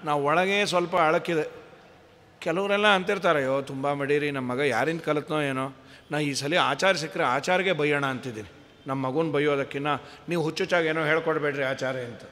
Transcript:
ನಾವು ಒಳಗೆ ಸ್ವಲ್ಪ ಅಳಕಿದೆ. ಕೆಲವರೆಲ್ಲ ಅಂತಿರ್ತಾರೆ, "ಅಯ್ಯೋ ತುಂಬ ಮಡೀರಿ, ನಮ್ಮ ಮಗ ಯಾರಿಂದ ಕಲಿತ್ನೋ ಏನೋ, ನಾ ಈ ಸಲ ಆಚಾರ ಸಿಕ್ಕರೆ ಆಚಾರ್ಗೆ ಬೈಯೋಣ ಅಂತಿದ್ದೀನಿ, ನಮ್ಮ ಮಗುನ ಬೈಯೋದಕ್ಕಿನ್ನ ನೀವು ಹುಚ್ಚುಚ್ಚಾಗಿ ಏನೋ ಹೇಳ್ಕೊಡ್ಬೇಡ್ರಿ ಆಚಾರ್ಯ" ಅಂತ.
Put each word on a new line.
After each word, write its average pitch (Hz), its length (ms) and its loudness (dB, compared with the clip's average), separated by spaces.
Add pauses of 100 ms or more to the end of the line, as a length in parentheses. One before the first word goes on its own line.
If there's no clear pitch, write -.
ನಾವು 147 200 0
ಒಳಗೆ 185 420 2
ಸ್ವಲ್ಪ 175 300 0
ಅಳಕಿದೆ. 165 540 2 (880)
ಕೆಲವರೆಲ್ಲ 202 480 2
ಅಂತಿರ್ತಾರೆ, 185 520 4
"ಅಯ್ಯೋ 135 240 0
ತುಂಬ 139 300 -4
ಮಡೀರಿ, 143 380 0
ನಮ್ಮ 127 220 -4
ಮಗ 127 80 -2
ಯಾರಿಂದ 147 400 0
ಕಲಿತ್ನೋ 151 420 -2
ಏನೋ, 135 300 -4 (380)
ನಾ 147 80 -2
ಈ 143 160 -2
ಸಲ 139 180 -4 (100)
ಆಚಾರ 143 300 2
ಸಿಕ್ಕರೆ 160 320 -2
ಆಚಾರ್ಗೆ 180 480 2
ಬೈಯೋಣ 147 340 2
ಅಂತಿದ್ದೀನಿ, 113 420 -6 (380)
ನಮ್ಮ 135 200 -4
ಮಗುನ 131 240 0
ಬೈಯೋದಕ್ಕಿನ್ನ 143 560 -2 (420)
ನೀವು 170 140 0
ಹುಚ್ಚುಚ್ಚಾಗಿ 165 460 0
ಏನೋ 160 160 0
ಹೇಳ್ಕೊಡ್ಬೇಡ್ರಿ 151 600 0
ಆಚಾರ್ಯ" 131 360 -4
ಅಂತ. 120 320 -12